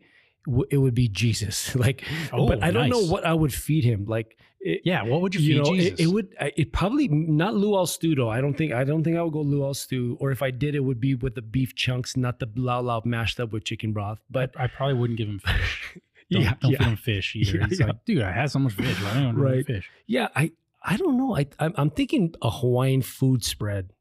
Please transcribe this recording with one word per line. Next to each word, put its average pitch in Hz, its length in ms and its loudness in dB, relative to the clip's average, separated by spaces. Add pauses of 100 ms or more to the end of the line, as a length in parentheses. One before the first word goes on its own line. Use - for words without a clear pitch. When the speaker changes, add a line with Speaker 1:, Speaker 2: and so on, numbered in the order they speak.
(480)
Speaker 1:
w-, 127 240 2
it 143 60 2
would 131 180 4
be 127 120 4
Jesus. 101 680 -2
<laughs> - 0 -
Like, 127 280 0 (300)
Speaker 2:
Oh, 123 140 2
Speaker 1:
but 170 160 2
I 170 80 2
don't 226 180 2
know 247 120 2
Speaker 2:
nice. 175 80 2
Speaker 1:
what 185 160 0
I 165 80 2
would 156 200 2
feed 151 300 0
him. 107 240 2
Like, 110 300 -4 (220)
it, - 240 -4
Speaker 2:
Yeah, 165 200 0
what 127 180 0
would 185 140 -2
you 165 60 0
Speaker 1:
you 147 120 4 (100)
Speaker 2:
feed - 60 -
Speaker 1:
know, 175 60 2
it, - 40 2
Speaker 2:
Jesus? 180 200 0
Speaker 1:
it 165 80 4
would, 196 340 0
I, 147 160 -2
it - 160 -2
probably, 254 340 0
not 156 460 2
luau 202 320 2
stew 165 300 0
though. 123 140 2
I 113 120 0
don't 139 140 0
think, 156 180 -2
I 123 100 0
don't 151 200 0
think 165 120 0
I 170 60 -2
would 170 100 -2
go 156 100 -4
luau 143 320 0
stew, 123 460 -4
or 139 120 0
if 127 100 -4
I 135 100 0
did, 139 240 -2
it 147 60 0
would 131 180 0
be 135 160 2
with 120 200 -4
the 127 80 -8
beef 123 320 -2
chunks, 123 420 -4
not 123 220 -2
the 117 160 -6
lau 123 260 0
lau 120 240 -2
mashed 117 340 -2
up 117 140 -4
with 110 100 -6
chicken 110 300 -4
broth. 104 260 -6 (100)
But 127 300 -2
Speaker 2:
I, 135 40 0
I 120 40 0
probably 135 280 -2
wouldn't 120 220 0
give 110 120 -4
him 101 100 -6
fish. - 640 -4
Speaker 1:
<laughs> - 40 -20 (240)
Speaker 2:
Don't, 175 120 4
Speaker 1:
Yeah, 104 180 2
Speaker 2:
don't 127 100 4
Speaker 1:
yeah. 131 60 2
Speaker 2:
feed - 120 4
him 113 60 0
fish 101 400 -4
either. 104 220 0
Speaker 1:
<laughs> 95 40 0
Yeah, 104 60 2
Speaker 2:
He's 190 120 -2
Speaker 1:
yeah. - 80 6
Speaker 2:
like, 107 180 -4
"Dude, 185 160 2
I 95 100 -2
had 127 200 -2
so 139 80 0
much 135 140 2
fish. 101 280 -2
Why 98 140 -4
don't 139 140 2
I 117 120 0
Speaker 1:
Right. 131 240 2
Speaker 2:
fish?" 104 240 -6 (160)
Speaker 1:
Yeah, 240 300 0
I, 160 160 0 (320)
I 175 120 0
don't 285 220 2
know. 254 180 0
I, 143 120 2 (100)
I'm, 160 180 -2
I'm 147 140 2
thinking 240 540 0
a 117 80 2
Hawaiian 127 500 2
food 131 420 0
spread. 101 460 -6 (120)